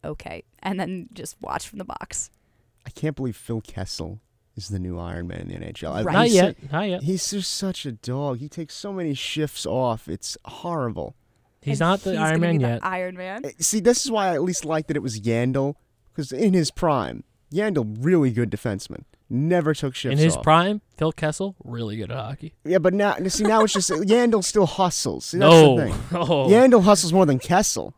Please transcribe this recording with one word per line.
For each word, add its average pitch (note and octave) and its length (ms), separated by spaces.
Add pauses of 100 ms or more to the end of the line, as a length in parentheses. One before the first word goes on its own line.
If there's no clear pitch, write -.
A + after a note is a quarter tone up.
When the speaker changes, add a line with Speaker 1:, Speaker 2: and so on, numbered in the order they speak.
Speaker 1:
"Okay," - 400 (140)
and F#3+ 200
then F3 320
just - 300
watched - 260
from - 120
the - 40
box. - 460 (560)
Speaker 2:
I - 60
can't D3+ 260
believe B2+ 180
Phil A#2 240
Kessel F#2+ 640 (340)
is G2 140
the G2 100
new F2+ 180
Iron F2 300
Man F2 140
in F2 80
the F2 60
N E2+ 80
H - 200
L. D#3+ 80
I - 120
Speaker 1:
Right. F3 100
Speaker 3:
Not G#3 140
Speaker 2:
he's A3+ 80
Speaker 3:
yet. F#3 260
Speaker 2:
su-, C#3+ 100
Speaker 3:
Not F3 160
yet. F3+ 160
Speaker 2:
he's F3+ 260
just G3 240
such - 320
a C#3 60
dog. B2+ 460
He C#3 100
takes D#3+ 280
so G3+ 180
many E3+ 200
shifts - 520
off. A#2 420
It's - 380
horrible. B2+ 720 (420)
Speaker 3:
He's C#3+ 220
Speaker 1:
And E3 80
Speaker 3:
not G3 120
the F#3+ 100
Speaker 1:
he's E3 80
Speaker 3:
Iron D#3 200
Speaker 1:
gonna - 0
Speaker 3:
Man E3+ 200
Speaker 1:
be C3 40
the A#2+ 60
Speaker 3:
yet. A#2 160
Speaker 1:
Iron F#3 320
Man. F#3+ 280
Speaker 2:
Eh, C#3+ 140
see, - 220
this A#3+ 240
is C4+ 60
why G#3 180
I E3+ 60
at C#3+ 80
least F3+ 200
like D#3 240
that D#3 80
it D3 80
was A2 160
Yandle, B2+ 540 (420)
'cause C#3+ 160
in F#3 220
his F3 180
prime, A2+ 540 (260)
Yandle, D3 480
really D3 320
good A2+ 200
defenseman. - 520 (240)
Never D#3 460
took C#3 220
shifts C3+ 240
Speaker 3:
In D3+ 40
his D#3+ 140
Speaker 2:
off. - 60
Speaker 3:
prime, F3 380 (160)
Phil D#3+ 140
Kessel, F#3 520
really A#2 340
good G#2 140
at B2 60
hockey. C3 360 (100)
Speaker 2:
Yeah, F#3 140
but F3+ 160
now, G3+ 220 (120)
see, F#3 160
now A3 200
it's G#3+ 100
just, F#3+ 160
<laughs> - 0
Yandle G#3 540
still G3 240
hustles. C#3+ 580
See, - 140
Speaker 3:
No. D3+ 380
Speaker 2:
that's A2+ 200
the - 0 (220)
thing. - 20
Speaker 3:
<laughs> E3 80
Oh. C#3 180
Speaker 2:
Yandle A#3 360
hustles F#3+ 280
more F#3 140
than C3+ 140
Kessel. - 580